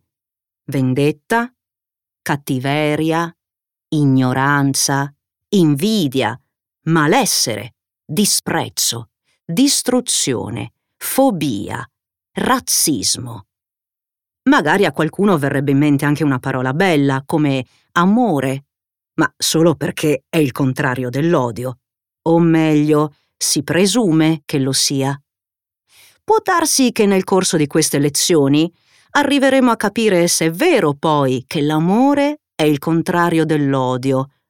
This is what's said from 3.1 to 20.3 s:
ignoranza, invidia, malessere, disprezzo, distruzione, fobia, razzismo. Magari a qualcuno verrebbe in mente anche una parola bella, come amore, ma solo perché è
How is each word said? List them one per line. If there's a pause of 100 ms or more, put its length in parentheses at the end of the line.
ignoranza, (460)
invidia, (500)
malessere, (280)
disprezzo, (340)
distruzione, (240)
fobia, (440)
razzismo. (1040)
Magari
a
qualcuno
verrebbe
in
mente
anche
una
parola
bella,
come (280)
amore, (540)
ma
solo
perché
è